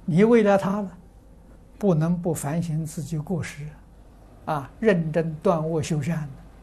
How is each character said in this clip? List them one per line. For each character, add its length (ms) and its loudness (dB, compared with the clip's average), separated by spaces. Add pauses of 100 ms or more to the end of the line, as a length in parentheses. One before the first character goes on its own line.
你 200 4
为 180 6
了 160 6
他 240 -2
了， 160 -10 (800)
不 160 2
能 260 0
不 140 -2
反 280 -4
省 220 -4
自 200 -10
己 160 -6
过 240 -4
失 240 -12 (760)
啊， 220 -4 (120)
认 340 2
真 220 -2
断 280 0
恶 180 -2
修 200 -2
善， 260 -4 (360)